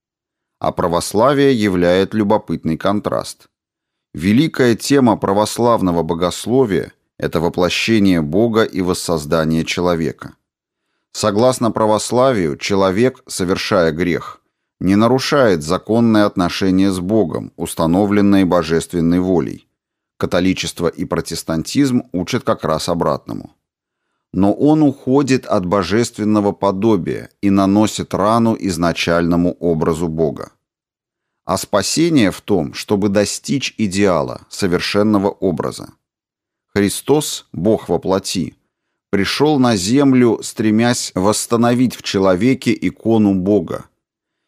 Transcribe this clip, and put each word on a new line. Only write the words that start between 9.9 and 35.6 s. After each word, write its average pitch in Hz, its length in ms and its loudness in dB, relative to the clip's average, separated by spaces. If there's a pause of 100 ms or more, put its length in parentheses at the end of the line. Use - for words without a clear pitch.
Согласно 113 580 0
православию, 107 880 0
человек, 98 680 0
совершая 90 640 0
грех, 82 500 -4 (380)
не 92 160 2
нарушает 117 640 2
законные 107 600 2
отношения 95 680 0
с 92 100 -4
Богом, 90 560 -2
установленные 98 880 2
божественной 85 760 0
волей. 80 460 -2 (520)
Католичество 87 680 -2
и 80 180 -6
протестантизм 85 960 -4 (100)
учат 92 320 -4
как - 200 -2
раз 78 260 -2
обратному. 71 640 -4 (800)
Но 98 200 2
он 151 300 2
уходит 131 600 0
от 95 220 -2
божественного 101 840 0
подобия 95 800 -2 (120)
и 101 80 2
наносит 98 640 2
рану 113 460 0
изначальному 85 960 0
образу 82 480 -2
Бога. 80 460 -4 (920)
А 95 140 -2
спасение 147 720 0
в - 100 -10
том, 78 320 -2
чтобы 104 360 -2
достичь 104 680 -2
идеала, 92 720 0
совершенного 101 840 0
образа. 73 640 -4 (760)